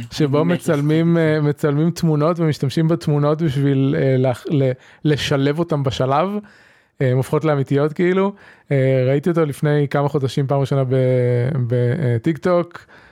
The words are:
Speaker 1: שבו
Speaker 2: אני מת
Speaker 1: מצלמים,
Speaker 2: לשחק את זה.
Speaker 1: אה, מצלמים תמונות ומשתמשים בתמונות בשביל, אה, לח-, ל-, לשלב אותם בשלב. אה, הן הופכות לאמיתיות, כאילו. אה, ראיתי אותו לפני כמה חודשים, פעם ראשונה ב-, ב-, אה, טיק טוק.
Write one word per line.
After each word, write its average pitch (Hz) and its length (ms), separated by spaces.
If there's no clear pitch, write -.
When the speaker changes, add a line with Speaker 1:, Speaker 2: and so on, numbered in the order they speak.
Speaker 1:
שבו 147 300
Speaker 2:
אני 170 60
מת 175 120
Speaker 1:
מצלמים, 160 580
Speaker 2:
לשחק 160 120
את - 20
זה. 151 40
Speaker 1:
אה, 147 140
מצלמים 151 420
תמונות 165 480
ומשתמשים 160 480
בתמונות 151 540
בשביל, 139 580
אה, 135 180
לח-, 127 340
ל-, 135 200
לשלב 147 540
אותם 156 240
בשלב. 135 460
אה, 131 100
הן 127 60
הופכות 147 280
לאמיתיות, 143 480
כאילו. 190 400
אה, 131 360
ראיתי 139 220
אותו 165 160
לפני 147 440
כמה 143 200
חודשים, 139 380
פעם 139 120
ראשונה 139 240
ב-, 127 120
ב-, 120 60
אה, 120 480
טיק 165 160
טוק. 175 480